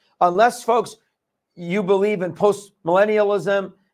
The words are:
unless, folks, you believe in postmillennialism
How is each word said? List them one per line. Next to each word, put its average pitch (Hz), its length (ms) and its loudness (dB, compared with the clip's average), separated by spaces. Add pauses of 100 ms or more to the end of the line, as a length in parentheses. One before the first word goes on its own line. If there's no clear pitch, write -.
(200)
unless, 202 440 2
folks, 220 340 -2 (580)
you 175 260 -6
believe 196 400 0
in 180 120 -6
postmillennialism 202 1400 0 (200)